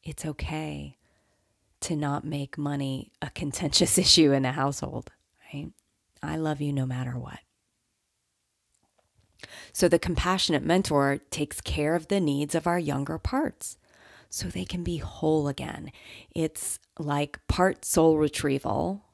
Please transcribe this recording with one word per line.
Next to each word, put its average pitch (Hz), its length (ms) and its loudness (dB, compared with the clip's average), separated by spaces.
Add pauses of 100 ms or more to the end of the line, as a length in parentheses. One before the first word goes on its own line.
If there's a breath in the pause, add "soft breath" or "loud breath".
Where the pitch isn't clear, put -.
It's - 240 -12
okay 151 720 -6 (840)
to 160 160 -2
not 143 260 -2
make 143 340 -6
money 143 540 -4 (100)
a 131 100 -6
contentious 147 680 0
<laughs> 185 80 4
issue 156 260 8
in 135 140 4
a 127 80 0
household," 139 580 -4 (420)
right? 151 200 -10 (480)
I 156 140 -6
love 156 240 -2
you 147 140 0
no 135 120 0
matter 127 320 -4
what. - 220 -12 (2250 loud breath)
So - 160 4
the 165 100 6
compassionate 175 640 2
mentor 151 580 2 (100)
takes - 300 -4
care 156 340 0
of 160 140 -4
the 202 100 2
needs 147 360 0
of 160 120 0
our 175 100 2
younger 147 400 -2
parts - 600 -4 (520 soft breath)
so - 200 -6
they 180 160 -4
can 175 180 -6
be 170 140 -2
whole 156 500 0
again. - 460 -6 (420 loud breath)
It's - 420 -4 (220)
like 147 480 -2
part - 380 2
soul 160 320 6
retrieval 151 960 0